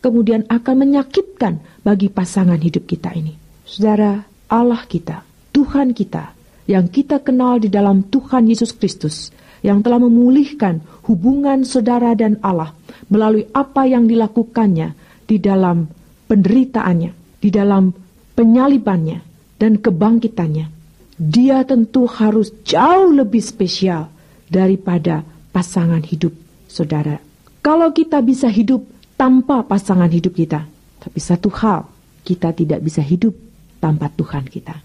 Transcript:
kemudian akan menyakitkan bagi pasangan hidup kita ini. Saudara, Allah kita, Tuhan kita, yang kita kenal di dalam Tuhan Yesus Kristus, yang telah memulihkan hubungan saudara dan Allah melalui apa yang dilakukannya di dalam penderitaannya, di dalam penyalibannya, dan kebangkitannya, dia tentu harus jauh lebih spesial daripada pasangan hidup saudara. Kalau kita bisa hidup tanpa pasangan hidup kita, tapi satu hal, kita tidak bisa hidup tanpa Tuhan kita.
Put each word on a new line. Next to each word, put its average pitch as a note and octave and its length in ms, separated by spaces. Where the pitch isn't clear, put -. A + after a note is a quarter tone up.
kemudian A3+ 480
akan B3 320
menyakitkan C#4 800
bagi G3+ 320
pasangan F3+ 480
hidup - 320
kita E3+ 240
ini. D#3 200
Saudara, G#3 560
Allah A#3 320
kita, E3 400
Tuhan C#4 400
kita, E3 400
yang F#3 240
kita C#4 320
kenal B3 360
di G#3 120
dalam G3 320
Tuhan B3 480
Yesus A3+ 240
Kristus, - 560
yang G3+ 160
telah A#3+ 200
memulihkan A#3+ 840
hubungan C4+ 560
saudara A#3+ 560
dan G#3+ 240
Allah E3 320
melalui G#3+ 480
apa C4+ 320
yang A#3+ 200
dilakukannya A3 840
di G#3+ 160
dalam F3+ 480
penderitaannya, G3 840
di G#3 120
dalam F#3+ 400
penyalibannya, A3+ 800
dan G#3+ 240
kebangkitannya, G3 880
dia B3+ 480
tentu A#3+ 400
harus G#3+ 560
jauh E4+ 480
lebih A#3 320
spesial F3 640
daripada F3 800
pasangan E3+ 480
hidup D#3+ 320
saudara. D3+ 480
Kalau D#4+ 320
kita D#4+ 320
bisa B3+ 240
hidup A3 400
tanpa C4 480
pasangan F#3 400
hidup E3+ 240
kita, D#3 320
tapi - 160
satu F3+ 320
hal, G3+ 400
kita E3+ 320
tidak D#3 240
bisa D#3 240
hidup F3+ 320
tanpa D3+ 240
Tuhan C#3+ 400
kita. D#3+ 380